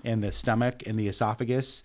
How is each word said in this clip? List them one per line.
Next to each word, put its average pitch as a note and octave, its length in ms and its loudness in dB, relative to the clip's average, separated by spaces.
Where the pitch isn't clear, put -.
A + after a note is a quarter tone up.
and A2+ 200 2
the G2+ 80 0
stomach A#2+ 560 2
and A2 100 -2
the G#2+ 100 2
esophagus. A#2 760 0